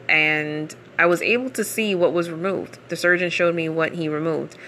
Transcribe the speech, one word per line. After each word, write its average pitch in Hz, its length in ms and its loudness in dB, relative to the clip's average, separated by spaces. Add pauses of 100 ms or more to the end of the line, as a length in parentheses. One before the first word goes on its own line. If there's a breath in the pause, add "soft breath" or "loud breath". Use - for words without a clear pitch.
And 151 680 0 (240)
I 170 80 6
was 175 140 4
able 247 300 0
to 220 140 -2
see 214 300 -2
what 175 180 4
was 170 180 0
removed. 170 480 -6 (100)
The 170 80 -6
surgeon 175 340 2
showed 170 240 2
me 160 140 -2
what 160 260 -2
he 165 140 -4
removed. 151 480 -4 (120)